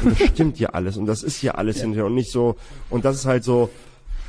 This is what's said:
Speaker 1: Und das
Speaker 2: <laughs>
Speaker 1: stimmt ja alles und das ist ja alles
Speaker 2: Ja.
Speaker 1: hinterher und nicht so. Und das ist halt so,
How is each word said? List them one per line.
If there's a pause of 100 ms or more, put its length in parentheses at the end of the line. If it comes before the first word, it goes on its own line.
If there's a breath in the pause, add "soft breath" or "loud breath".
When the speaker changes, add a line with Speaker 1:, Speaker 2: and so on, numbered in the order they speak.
Speaker 1:
Und
das
Speaker 2:
<laughs>
Speaker 1:
stimmt
ja
alles
und
das
ist
ja
alles
Speaker 2:
Ja.
Speaker 1:
hinterher
und
nicht
so. (340 loud breath)
Und
das
ist
halt
so, (580 loud breath)